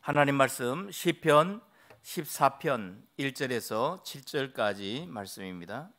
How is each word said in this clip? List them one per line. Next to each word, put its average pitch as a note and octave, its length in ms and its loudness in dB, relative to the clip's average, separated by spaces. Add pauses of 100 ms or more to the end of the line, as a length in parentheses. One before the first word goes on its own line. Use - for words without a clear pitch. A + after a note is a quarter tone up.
하나님 C#3+ 300 4
말씀 C3+ 560 0
시편 E3 680 4 (420)
십사 - 560 0
편 A2+ 440 -4 (140)
일 C#3 160 -2
절에서 B2+ 720 -2
칠 C#3 200 -14
절까지 A#2+ 840 -2
말씀입니다. G2 880 -10